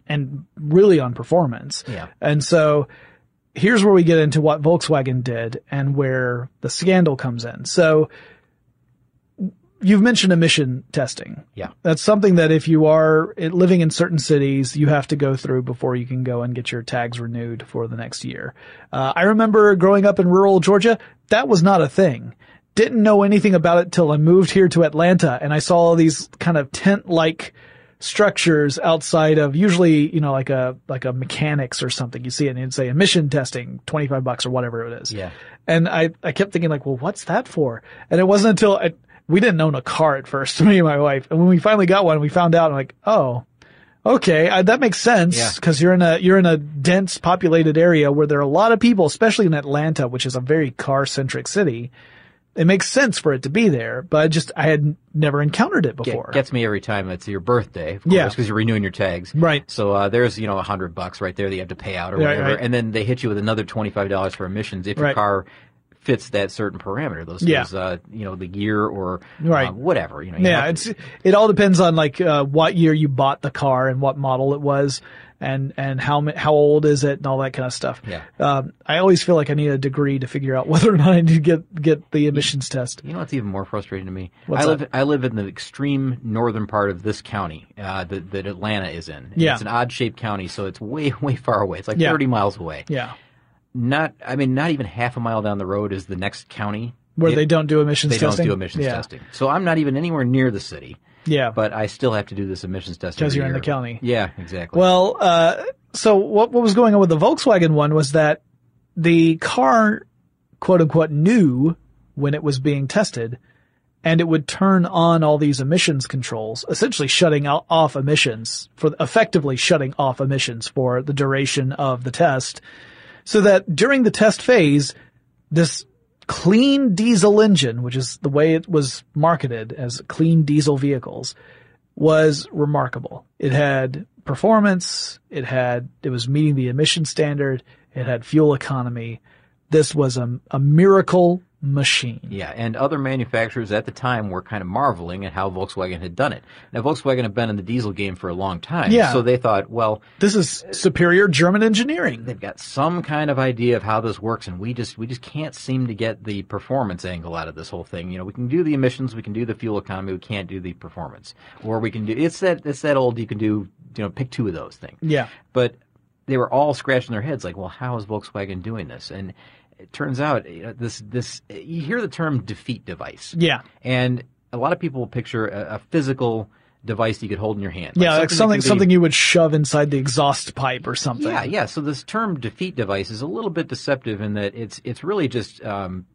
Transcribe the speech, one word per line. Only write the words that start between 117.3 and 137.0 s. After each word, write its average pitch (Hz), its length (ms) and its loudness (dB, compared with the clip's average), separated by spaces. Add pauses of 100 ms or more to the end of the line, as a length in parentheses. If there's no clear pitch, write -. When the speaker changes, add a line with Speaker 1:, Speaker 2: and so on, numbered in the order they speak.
Speaker 1:
out, 143 220 -2
off 160 260 2
emissions, 135 800 -2
for 156 240 0
effectively 143 560 0
shutting 139 420 0
off 135 240 0
emissions 131 460 -2
for 127 340 0
the 143 120 -6
duration 135 580 0
of 131 320 -4
the 127 80 -6
test, 139 480 0 (640)
so - 160 0
that 190 340 4
during 254 300 2
the 208 80 4
test 214 300 2
phase, 147 520 4 (560)
this 156 360 0 (420)
clean 254 680 2
diesel 208 460 4
engine, 139 400 2
which 123 140 -6
is 127 220 -6
the 147 120 -4
way 151 260 4
it 165 120 -4
was 147 360 -2 (120)
marketed 131 580 -2
as 123 340 -10
clean 160 360 2
diesel 147 340 2
vehicles, 131 580 -6 (600)
was 156 560 2
remarkable. 143 760 -4 (140)
It 143 120 -2
had 139 540 -2 (200)
performance, 196 920 0 (100)
it 135 160 -8
had, 123 440 -2 (120)
it 147 80 -6
was 120 200 -4
meeting 147 260 2
the 127 140 -2
emission 151 360 0